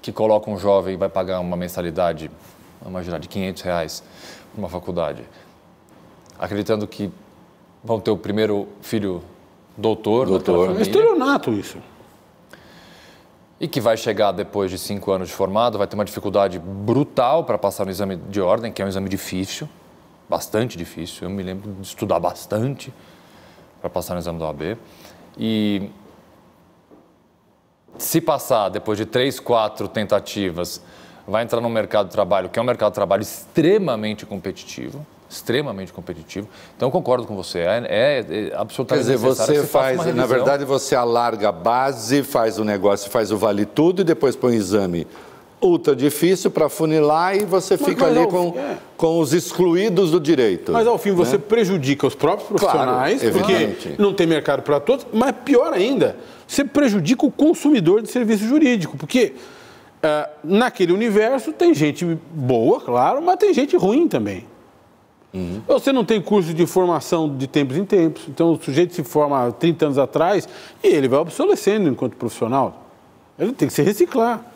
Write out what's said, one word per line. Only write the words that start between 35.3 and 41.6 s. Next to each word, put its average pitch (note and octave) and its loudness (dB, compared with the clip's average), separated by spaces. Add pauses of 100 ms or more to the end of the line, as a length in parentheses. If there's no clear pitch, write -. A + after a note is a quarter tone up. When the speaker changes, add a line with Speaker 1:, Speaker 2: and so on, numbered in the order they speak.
Speaker 1:
competitivo. F2+ -12 (300)
Então, B2 -2
eu C3 -2
concordo B2 0
com G#2+ -10
você, F#2 -8
é, G#2 0
é, G#2+ -2
é - -10
absolutamente B2+ -2
Speaker 2:
Quer B2+ 2
dizer, A#2 0
Speaker 1:
necessário B2+ 2
Speaker 2:
você D3 2
Speaker 1:
que C#3+ 0
se - -8
faça C3+ 2
Speaker 2:
faz, C3 0
Speaker 1:
uma B2 -2
Speaker 2:
na B2+ -2
Speaker 1:
revisão. B2 0
Speaker 2:
verdade, C3 2
você C3+ 0
alarga A#2 2
a G2+ 0
base, A#2+ 0